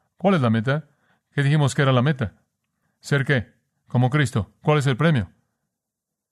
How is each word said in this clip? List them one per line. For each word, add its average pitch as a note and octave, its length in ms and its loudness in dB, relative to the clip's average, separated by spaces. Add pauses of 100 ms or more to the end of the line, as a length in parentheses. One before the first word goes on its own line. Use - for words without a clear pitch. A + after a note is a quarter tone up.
(160)
¿Cuál G3 180 0
es D#3+ 80 0
la A#2+ 80 2
meta? B2 380 -2 (460)
¿Qué C#3+ 80 -2
dijimos C#3+ 320 0
que D3+ 80 -2
era C3+ 100 2
la B2 100 2
meta? C3 320 -2 (640)
¿Ser C#3 240 -2
qué? C3 300 -2 (340)
Como B2 220 0
Cristo. C3 500 -2
¿Cuál D3+ 180 0
es C3 80 -2
el C3+ 100 0
premio? C#3+ 340 0 (1000)